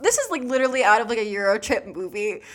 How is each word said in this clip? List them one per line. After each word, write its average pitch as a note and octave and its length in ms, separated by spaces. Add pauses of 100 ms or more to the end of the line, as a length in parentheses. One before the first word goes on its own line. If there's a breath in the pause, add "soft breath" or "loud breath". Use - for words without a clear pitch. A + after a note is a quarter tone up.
this G4 160
is, C5+ 140
like, D#4+ 100
literally B3+ 420
out G#3+ 160
of, A3+ 100
like, A3+ 100
a A3 60
Euro G3+ 340
Trip - 260
movie F#3+ 560 (140 loud breath)